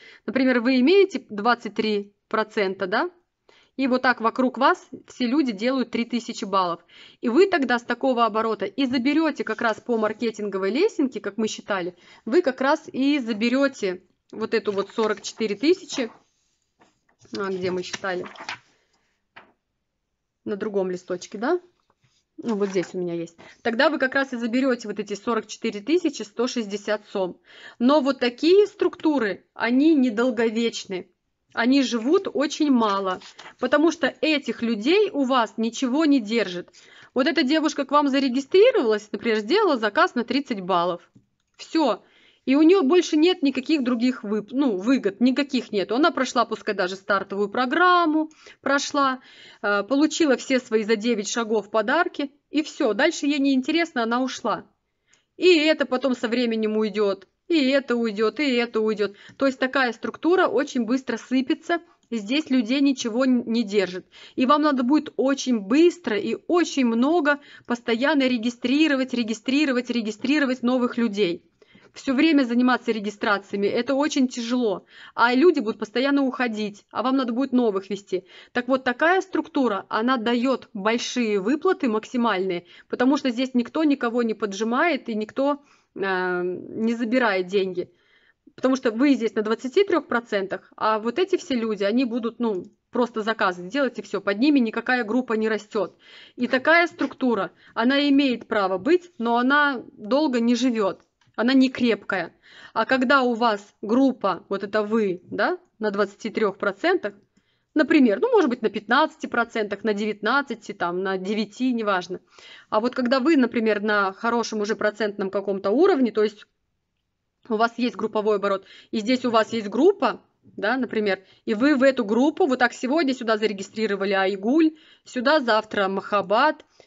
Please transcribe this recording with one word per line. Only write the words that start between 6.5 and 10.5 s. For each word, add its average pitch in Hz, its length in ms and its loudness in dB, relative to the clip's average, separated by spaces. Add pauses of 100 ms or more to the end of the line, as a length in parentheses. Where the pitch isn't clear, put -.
И 247 80 -2
вы 330 180 6
тогда 262 320 0
с 240 40 -18
такого 240 420 0
оборота 220 400 -2
и 262 200 -4
заберете 285 600 0
как 220 160 -6
раз 220 180 -2
по 240 180 -2
маркетинговой 208 720 -4